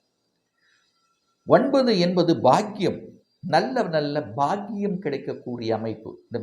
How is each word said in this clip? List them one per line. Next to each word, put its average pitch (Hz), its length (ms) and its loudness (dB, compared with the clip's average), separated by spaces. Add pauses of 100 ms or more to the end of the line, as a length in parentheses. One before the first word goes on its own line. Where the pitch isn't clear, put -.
(1500)
ஒன்பது 247 540 4
என்பது 175 420 2
பாக்கியம், 175 580 2 (400)
நல்ல 226 440 0
நல்ல 151 400 -2
பாக்கியம் 180 760 -4
கிடைக்கக்கூடிய 123 760 -4
அமைப்பு. 110 440 -8 (100)
இந்த 117 140 -6